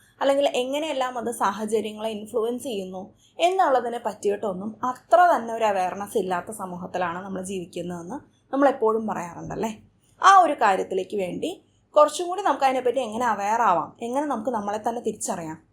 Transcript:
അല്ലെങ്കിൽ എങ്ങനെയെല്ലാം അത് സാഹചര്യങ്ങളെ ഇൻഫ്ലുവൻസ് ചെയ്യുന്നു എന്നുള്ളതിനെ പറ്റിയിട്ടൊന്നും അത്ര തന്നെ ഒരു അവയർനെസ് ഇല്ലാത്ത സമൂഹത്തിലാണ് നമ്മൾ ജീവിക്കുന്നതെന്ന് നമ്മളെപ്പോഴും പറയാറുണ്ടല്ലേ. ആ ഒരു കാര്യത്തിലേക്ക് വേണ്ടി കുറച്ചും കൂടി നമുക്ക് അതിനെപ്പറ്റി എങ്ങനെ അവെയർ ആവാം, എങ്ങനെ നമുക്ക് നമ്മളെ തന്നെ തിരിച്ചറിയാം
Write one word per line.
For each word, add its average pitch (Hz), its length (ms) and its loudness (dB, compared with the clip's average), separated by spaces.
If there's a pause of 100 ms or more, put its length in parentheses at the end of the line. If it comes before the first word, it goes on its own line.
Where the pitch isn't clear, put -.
(220)
അല്ലെങ്കിൽ 277 260 4 (140)
എങ്ങനെയെല്ലാം 262 560 -4
അത് 220 140 -4
സാഹചര്യങ്ങളെ 214 760 -2
ഇൻഫ്ലുവൻസ് 226 540 -4
ചെയ്യുന്നു 190 380 -8 (380)
എന്നുള്ളതിനെ 277 680 2
പറ്റിയിട്ടൊന്നും 202 680 -4 (200)
അത്ര - 280 2 (160)
തന്നെ 233 220 -4
ഒരു 226 140 2
അവയർനെസ് 190 460 -2
ഇല്ലാത്ത 185 340 -2
സമൂഹത്തിലാണ് 180 760 -6
നമ്മൾ 190 160 -6
ജീവിക്കുന്നതെന്ന് 180 800 -8 (340)
നമ്മളെപ്പോഴും 226 540 4
പറയാറുണ്ടല്ലേ. 170 640 -6 (500)
ആ 370 160 8
ഒരു 320 160 6
കാര്യത്തിലേക്ക് 190 640 0
വേണ്ടി 180 340 -4 (440)
കുറച്ചും 302 320 6
കൂടി 370 140 -4
നമുക്ക് 285 260 2
അതിനെപ്പറ്റി 254 320 0
എങ്ങനെ 233 260 -2
അവെയർ 214 360 0
ആവാം, 170 300 2 (100)
എങ്ങനെ 254 240 -2
നമുക്ക് 240 240 -4
നമ്മളെ 208 380 -4
തന്നെ 233 140 -2
തിരിച്ചറിയാം 175 580 -6 (140)